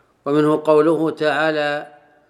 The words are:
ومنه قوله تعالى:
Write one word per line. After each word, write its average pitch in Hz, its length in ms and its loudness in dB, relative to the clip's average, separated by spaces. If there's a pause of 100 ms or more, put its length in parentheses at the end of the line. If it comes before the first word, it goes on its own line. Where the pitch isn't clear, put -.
(260)
ومنه 151 380 0
قوله 156 460 2
تعالى: 151 760 -2 (440)